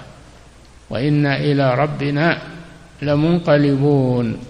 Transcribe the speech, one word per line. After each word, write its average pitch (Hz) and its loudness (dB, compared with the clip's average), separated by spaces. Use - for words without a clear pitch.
"وإنا 143 0
إلى 139 0
ربنا 143 -2
لمنقلبون". 143 2